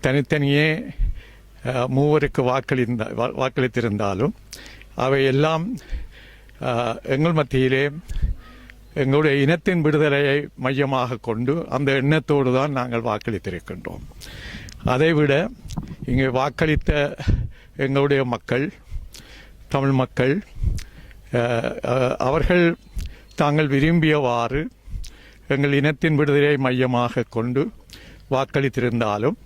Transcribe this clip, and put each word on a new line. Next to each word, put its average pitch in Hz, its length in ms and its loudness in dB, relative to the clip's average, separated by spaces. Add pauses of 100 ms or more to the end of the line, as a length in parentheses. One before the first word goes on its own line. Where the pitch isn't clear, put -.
தனித்தனியே, 147 840 0 (800)
அஹ், 127 240 -2
மூவருக்கு 143 540 2
வாக்களிந்த-, 123 720 0
வா-, 113 200 -2
வாக்களித்திருந்தாலும், 117 960 0 (640)
அவை 135 300 2
எல்லாம், 160 540 0 (840)
அஹ், 120 420 -2
எங்கள் 151 300 0
மத்தியிலே 135 580 0 (1040)
எங்களுடைய 139 480 2
இனத்தின் 170 380 2
விடுதலையை 143 760 2
மையமாக 131 600 0
கொண்டு, 123 520 -2
அந்த 135 240 0
எண்ணத்தோடு 139 600 2
தான் 139 200 2
நாங்கள் 123 280 -2
வாக்களித்திருக்கின்றோம். 104 1000 -6 (840)
அதைவிட, 151 680 2 (560)
இங்கே 131 200 0
வாக்களித்த 147 920 0 (580)
எங்களுடைய 139 480 2
மக்கள், 127 480 -2 (960)
தமிழ் 139 220 0
மக்கள், 131 520 0 (920)
அஹ், 120 500 -2
அஹ், 127 340 0
அவர்கள் 170 600 2 (580)
தாங்கள் 147 340 2
விரும்பியவாறு 139 1000 2 (800)
எங்கள் 143 240 2
இனத்தின் 151 420 2
விடுதலையை 143 420 4
மையமாக 127 720 0
கொண்டு 127 420 -2 (600)
வாக்களித்திருந்தாலும் 123 1040 0 (120)